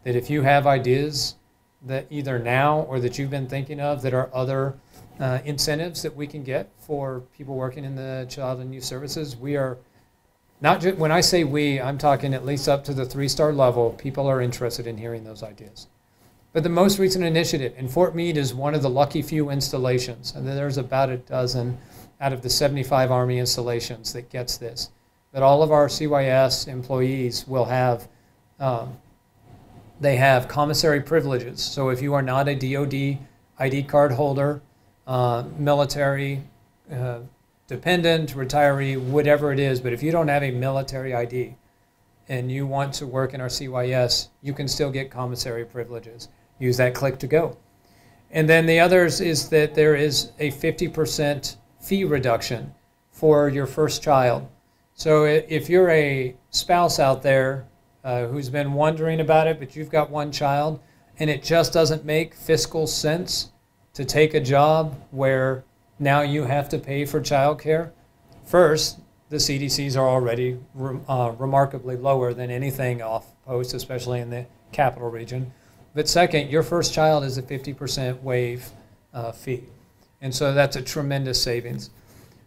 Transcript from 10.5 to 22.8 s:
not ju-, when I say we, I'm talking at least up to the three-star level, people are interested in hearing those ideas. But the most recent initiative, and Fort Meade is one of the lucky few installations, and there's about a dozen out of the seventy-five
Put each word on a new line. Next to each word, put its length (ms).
not 220
ju-, 120
when 180
I 100
say 220
we, 360
I'm 160
talking 380
at 100
least 240
up 160
to 100
the 120
three-star 460
level, 400
people 340
are 160
interested 440
in 120
hearing 260
those 180
ideas. 440
But 120
the 40
most 300
recent 260
initiative, 520
and 140
Fort 240
Meade 220
is 180
one 200
of 80
the 80
lucky 320
few 280
installations, 840
and 120
there's 320
about 300
a 100
dozen 600
out 120
of 100
the 80
seventy-five 600